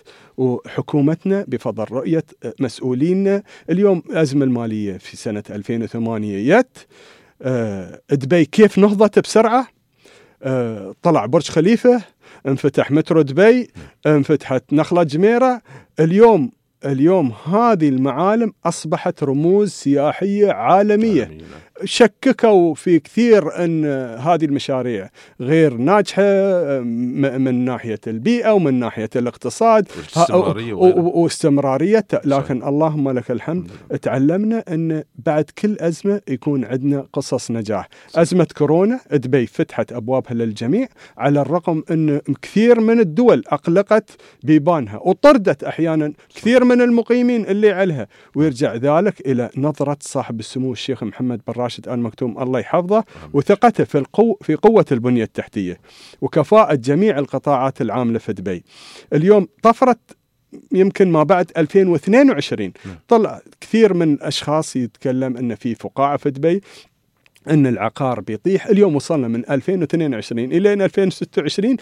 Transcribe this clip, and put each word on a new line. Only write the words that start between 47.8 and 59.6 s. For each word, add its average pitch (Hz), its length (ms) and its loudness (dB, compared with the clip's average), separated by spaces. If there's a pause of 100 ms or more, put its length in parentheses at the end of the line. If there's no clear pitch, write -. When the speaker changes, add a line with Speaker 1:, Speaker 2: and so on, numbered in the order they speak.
Speaker 1:
ويرجع 135 400 0
ذلك 147 460 0
إلى 120 360 -2
نظرة 143 440 -4
صاحب 120 400 -8
السمو 131 320 -6
الشيخ 120 300 -8
محمد 120 460 -6
بن 117 60 -8 (100)
راشد 117 240 -10
آل 120 120 -6
مكتوم 120 420 -6
الله 127 180 -2
يحفظه، 175 360 -2
Speaker 2:
آمين. 78 360 -6
Speaker 1:
وثقته 190 520 2
في 135 140 -2
القو-، 214 460 0
في 156 100 0
قوة 202 380 4
البنية 120 320 0
التحتية - 560 -8 (400)
وكفاءة 170 540 2
جميع 143 440 0
القطاعات 135 600 -2
العاملة 117 380 -2
في 110 140 -6
دبي. 92 320 -8 (480)
اليوم 185 360 4 (140)